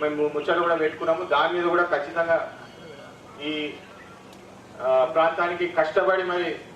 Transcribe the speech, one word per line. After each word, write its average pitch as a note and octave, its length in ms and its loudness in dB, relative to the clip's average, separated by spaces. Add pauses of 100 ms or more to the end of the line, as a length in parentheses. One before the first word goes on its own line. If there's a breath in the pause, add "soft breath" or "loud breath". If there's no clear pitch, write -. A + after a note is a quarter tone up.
మేము D3+ 340 0
ముచ్చట D3 240 0
కూడా E3+ 160 2
పెట్టుకున్నాము. D#3+ 500 0
దాని E3 280 2
మీద F3 120 -2
కూడా E3+ 180 2
ఖచ్చితంగా E3 760 -2 (840)
ఈ, D3+ 300 -6 (1120)
ఆ, C3 220 4
ప్రాంతానికి E3+ 640 2
కష్టపడి F#3 540 2
మరి F3 340 -2 (180)